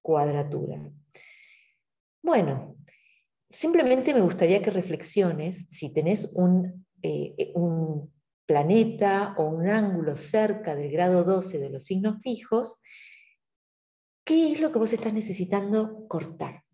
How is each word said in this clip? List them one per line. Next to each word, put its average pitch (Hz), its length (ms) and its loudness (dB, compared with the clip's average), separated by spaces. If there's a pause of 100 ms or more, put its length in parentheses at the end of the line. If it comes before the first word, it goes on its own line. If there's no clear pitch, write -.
cuadratura. 147 880 -2 (1300)
Bueno, 175 540 0 (760)
simplemente 294 640 2
me 247 60 6
gustaría 180 420 4
que 214 80 0
reflexiones, 175 1000 -2
si 143 220 -10
tenés 160 420 0
un, 180 520 2 (160)
eh, 147 520 -4
un 160 580 -2 (340)
planeta 202 920 2
o 160 60 2
un 165 240 -2
ángulo 185 460 0
cerca 208 600 -2
del 143 160 -6
grado 180 320 4
doce 185 340 0
de 139 120 -6
los 135 140 -10
signos 202 380 -2
fijos, 233 580 -4 (1400)
¿qué 320 280 4
es 302 80 -4
lo 311 100 2
que 233 80 0
vos 220 140 2
estás 220 200 -2
necesitando 202 920 -2
cortar? - 560 -8 (120)